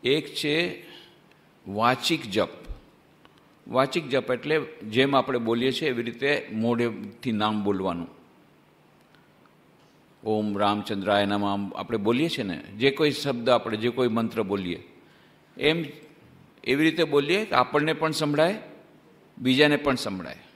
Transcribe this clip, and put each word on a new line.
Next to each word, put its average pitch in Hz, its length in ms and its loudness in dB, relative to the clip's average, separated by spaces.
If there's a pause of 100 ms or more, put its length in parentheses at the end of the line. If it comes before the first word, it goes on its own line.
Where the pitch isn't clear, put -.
એક 147 300 0
છે 160 480 -2 (840)
વાચિક 120 540 0
જપ. 98 260 0 (1200)
વાચિક 139 400 0
જપ 127 220 -2
એટલે 147 300 0 (300)
જેમ 135 260 4
આપણે 127 220 2
બોલીએ 117 340 0
છીએ 151 160 -2
એવી 117 140 -2
રીતે 135 500 -2
મોઢેથી 117 800 -2
નામ 107 320 0
બોલવાનું. 95 440 -2 (2250)
ઓમ 107 340 -2
રામચંદ્રાય 101 680 2
નમઃ 101 260 0
આમ 101 220 -4
આપણે 113 240 -4
બોલીએ 120 300 2
છીએ 143 160 -4
ને, 90 120 -6
જે 107 340 0
કોઈ 151 200 2
શબ્દ 120 380 -2
આપણે, 113 280 4
જે 110 120 0
કોઈ 123 200 2
મંત્ર 113 340 0
બોલીએ, 92 460 -4 (720)
એમ 156 260 0 (800)
એવી 139 200 2
રીતે 160 200 2
બોલીએ 147 400 2
કે - 100 -6
આપણને 147 380 2
પણ 156 180 0
સંભળાય, 156 480 2 (800)
બીજાને 139 380 4
પણ 143 180 2
સંભળાય. 90 420 -6 (200)